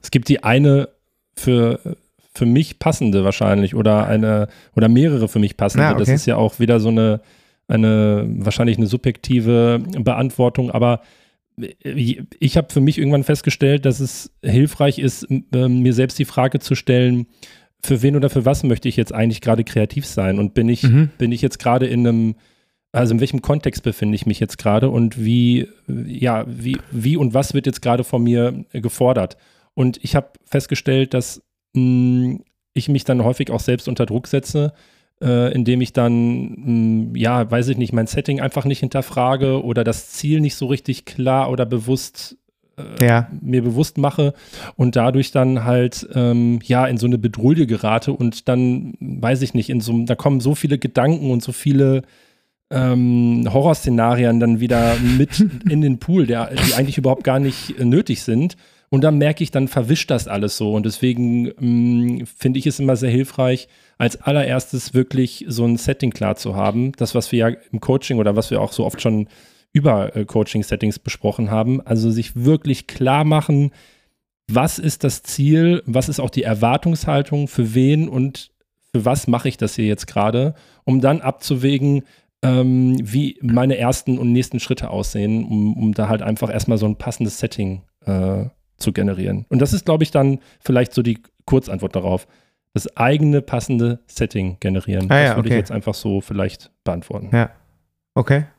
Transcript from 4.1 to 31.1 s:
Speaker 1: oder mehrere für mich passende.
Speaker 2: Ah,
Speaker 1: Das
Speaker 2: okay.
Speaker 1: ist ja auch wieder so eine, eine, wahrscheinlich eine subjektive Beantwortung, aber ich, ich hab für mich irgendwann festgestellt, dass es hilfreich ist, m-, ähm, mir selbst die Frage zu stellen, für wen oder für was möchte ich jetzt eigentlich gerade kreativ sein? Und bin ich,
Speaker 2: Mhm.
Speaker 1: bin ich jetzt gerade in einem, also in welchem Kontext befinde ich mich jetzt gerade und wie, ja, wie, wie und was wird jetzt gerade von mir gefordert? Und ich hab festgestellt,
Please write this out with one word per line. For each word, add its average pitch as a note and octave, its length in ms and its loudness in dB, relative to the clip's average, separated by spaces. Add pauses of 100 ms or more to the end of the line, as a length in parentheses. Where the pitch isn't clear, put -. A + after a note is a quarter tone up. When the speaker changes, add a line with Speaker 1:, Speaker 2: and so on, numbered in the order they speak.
Speaker 1:
oder A2+ 120 4
mehrere B2+ 400 4
für - 100 -2
mich G#2 180 0
passende. B2+ 300 2
Speaker 2:
Ah, D3+ 80 2
Speaker 1:
Das G#2 140 0
Speaker 2:
okay. C3 60 4
Speaker 1:
ist D3+ 120 -2
ja A2+ 100 2
auch A2 220 0
wieder A#2+ 220 4
so G#2+ 80 0
eine, A2 320 2 (480)
eine, A2 580 2 (120)
wahrscheinlich A2 380 0
eine A2 100 2
subjektive A#2+ 960 0 (160)
Beantwortung, B2 720 0
aber A#2+ 300 2 (560)
ich, C3 680 -6 (180)
ich D3 160 0
hab D#3+ 160 0
für C#3+ 80 2
mich D3 180 2
irgendwann C#3+ 260 2
festgestellt, C#3+ 640 0
dass C3 140 2
es - 320 -8 (100)
hilfreich C#3+ 560 2
ist, C3+ 320 -2
m-, C3+ 140 -2 (100)
ähm, B2+ 260 2
mir B2 140 4
selbst B2+ 240 0
die D3 60 0
Frage C3 340 0
zu - 160 -2
stellen, B2 520 2 (560)
für A#2+ 200 0
wen C#3+ 140 4
oder C#3 140 2
für B2+ 140 0
was C3+ 200 2
möchte B2+ 240 0
ich - 80 -2
jetzt A2+ 180 -2
eigentlich A2 260 0
gerade A2+ 220 0
kreativ A2 440 -2
sein? F#2+ 340 -2
Und G#2 140 -2
bin A#2 140 2
ich, A#2+ 140 0
Speaker 2:
Mhm. C#3+ 360 6
Speaker 1:
bin A#2+ 140 0
ich A#2 100 -4
jetzt C3 180 -2
gerade B2+ 260 2
in A#2+ 200 0
einem, A2+ 280 2 (580)
also A#2+ 220 2
in A#2 60 2
welchem C3+ 220 -2
Kontext D3 400 -2
befinde G#2+ 320 -2
ich - 120 -4
mich G#2 140 -2
jetzt - 180 -4
gerade A2+ 320 2
und A#2 340 0
wie, A#2+ 440 2 (200)
ja, A#2+ 580 -4
wie, A#2+ 320 -8 (140)
wie B2+ 240 0
und C3 180 0
was C3+ 200 0
wird C#3 120 0
jetzt B2+ 160 -4
gerade B2 220 0
von A#2+ 180 -2
mir A#2+ 500 0
gefordert? A#2+ 640 0 (380)
Und B2+ 300 0
ich - 100 -4
hab - 300 -2
festgestellt, C3+ 680 -2